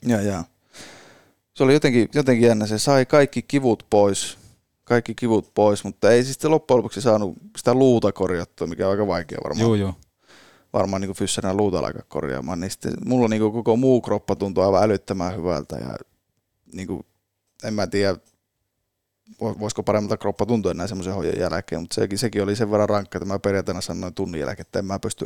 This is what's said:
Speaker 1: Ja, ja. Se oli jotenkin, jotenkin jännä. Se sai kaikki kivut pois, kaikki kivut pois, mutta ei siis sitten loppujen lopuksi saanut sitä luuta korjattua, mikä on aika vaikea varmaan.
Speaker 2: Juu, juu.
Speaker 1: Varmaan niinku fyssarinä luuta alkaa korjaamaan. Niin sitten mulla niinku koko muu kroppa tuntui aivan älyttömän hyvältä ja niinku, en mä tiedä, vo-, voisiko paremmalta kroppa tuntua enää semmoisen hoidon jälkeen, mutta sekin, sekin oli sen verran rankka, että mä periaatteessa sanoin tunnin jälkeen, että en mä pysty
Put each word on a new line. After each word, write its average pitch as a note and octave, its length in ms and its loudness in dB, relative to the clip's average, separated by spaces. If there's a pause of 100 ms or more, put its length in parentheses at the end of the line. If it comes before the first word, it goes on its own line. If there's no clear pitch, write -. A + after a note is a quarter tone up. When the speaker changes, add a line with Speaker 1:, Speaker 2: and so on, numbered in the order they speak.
Speaker 1:
Ja, A2+ 160 2
ja. F#2+ 220 -4 (1120)
Se D3 100 0
oli C3+ 100 4
jotenkin, B2 400 4
jotenkin B2+ 340 4
jännä. G#2+ 200 2
Se G#2+ 120 -2
sai C3+ 260 4
kaikki C#3 360 2
kivut C3+ 480 0
pois, G2+ 480 2 (460)
kaikki A#2 320 0
kivut A2+ 380 0
pois, G#2 300 2
mutta G2+ 280 2
ei A#2+ 120 6
siis C3+ 100 -8
sitten D#3 180 -2
loppujen D3+ 260 2
lopuksi G#2 240 -4
saanut G#2+ 340 2 (220)
sitä A#2+ 160 2
luuta A#2+ 380 4
korjattua, F2 560 -4
mikä E2+ 200 -4
on F#2+ 40 2
aika G2+ 160 0
vaikea F2 360 -4
varmaan. G#2+ 240 -2
Speaker 2:
Juu, A2 80 4
juu. G2 180 -2 (800)
Speaker 1:
Varmaan G2 280 0
niinku F#2+ 120 -6
fyssarinä F#2+ 400 -2
luuta G2 260 2
alkaa - 280 -6
korjaamaan. C#2 520 -6
Niin F#2 120 -6
sitten - 220 -8 (120)
mulla A#2+ 220 2
niinku A2 240 2
koko A2+ 240 0
muu B2+ 260 4
kroppa G#2 340 -2
tuntui F#2+ 300 0
aivan G2 180 4
älyttömän G2 540 -2
hyvältä D#2+ 380 -6
ja A#1 200 -10 (800)
niinku, F2+ 320 -10 (580)
en A2 100 -6
mä G2+ 140 -2
tiedä, G2 260 0 (1300)
vo-, G#2+ 180 -6
voisiko G#2 240 -6
paremmalta G#2 340 0
kroppa - 280 -2
tuntua G#2 260 0
enää F2 160 -6
semmoisen F#2 260 -6
hoidon F2 260 -4
jälkeen, E2+ 420 -4
mutta - 140 -10
sekin, G2+ 220 -2
sekin G#2 260 -2
oli G2+ 120 -2
sen G#2+ 160 -2
verran G#2 180 2
rankka, G2+ 280 -4
että G2 100 -8
mä G2 120 -4
periaatteessa F#2+ 420 -2
sanoin F2 320 -8
tunnin F2 280 -6
jälkeen, C#2 240 -8
että - 140 -6
en G2 60 -4
mä F#2+ 140 -6
pysty - 260 -8